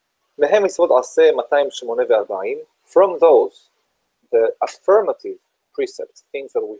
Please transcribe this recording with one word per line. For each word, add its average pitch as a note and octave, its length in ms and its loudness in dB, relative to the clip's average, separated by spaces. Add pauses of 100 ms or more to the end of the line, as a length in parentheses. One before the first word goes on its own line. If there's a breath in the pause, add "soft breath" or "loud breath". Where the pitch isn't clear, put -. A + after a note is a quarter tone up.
(380)
מהם D3+ 260 2
מצוות F3 260 0 (100)
עשה D#3 320 2
מאתיים C#3 400 -2
שמונה A#2+ 380 -6
וארבעים. G#2+ 500 -2 (260)
From F3+ 340 2
those, D3 500 2 (600)
the A2+ 300 0
affirmative E3+ 760 -2 (360)
precepts, - 580 -10
things C3+ 220 -14
that A2+ 120 -4
we G#2+ 140 -14